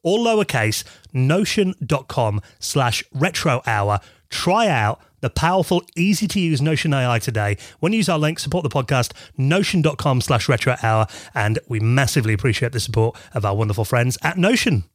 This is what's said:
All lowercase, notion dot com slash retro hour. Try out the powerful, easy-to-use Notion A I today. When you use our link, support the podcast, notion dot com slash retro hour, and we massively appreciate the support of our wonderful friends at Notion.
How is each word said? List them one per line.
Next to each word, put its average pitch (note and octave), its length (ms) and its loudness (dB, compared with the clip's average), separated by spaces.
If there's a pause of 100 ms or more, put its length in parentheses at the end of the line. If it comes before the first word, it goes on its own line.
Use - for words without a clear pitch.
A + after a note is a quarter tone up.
All G#3 220 0
lowercase, D#3+ 600 0 (280)
notion F#3 640 2 (100)
dot C#3 240 -2
com G#2+ 320 -2 (180)
slash - 540 -2
retro C#3+ 540 -2
hour. G#2 340 0 (300)
Try G#3 380 2
out A#2 300 0 (220)
the B2 100 -2
powerful, F3+ 540 0 (100)
easy-to-use E3+ 680 0
Notion D#3 320 0
A B2+ 140 0
I A#2 120 2
today. G#2 360 -2 (240)
When F3+ 120 0
you A3+ 60 0
use F3+ 100 2
our E3 100 0
link, D3+ 220 0
support E3 240 -2
the C3+ 60 -2
podcast, B2+ 420 0 (240)
notion E3 460 2
dot D#3 160 0
com B2+ 240 0
slash A#2+ 260 0
retro B2 340 0
hour, A2 240 2 (280)
and A2 240 0 (100)
we A2 100 -4
massively A#2 540 0
appreciate A#2 400 -2
the A#2 80 -4
support A2 360 -2 (180)
of G#2+ 100 -2
our G2 100 0
wonderful G#2+ 300 -2
friends B2 380 0
at E3 160 -2
Notion. F#3 460 2 (100)